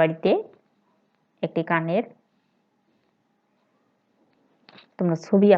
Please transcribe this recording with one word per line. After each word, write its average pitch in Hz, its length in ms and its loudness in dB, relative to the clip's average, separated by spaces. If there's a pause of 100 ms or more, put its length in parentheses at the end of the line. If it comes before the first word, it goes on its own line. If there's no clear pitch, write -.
বাড়িতে 165 300 0 (1120)
একটি 165 280 -4
কানের 170 340 -2 (3000)
তোমরা 170 180 -2 (100)
ছবি 202 320 4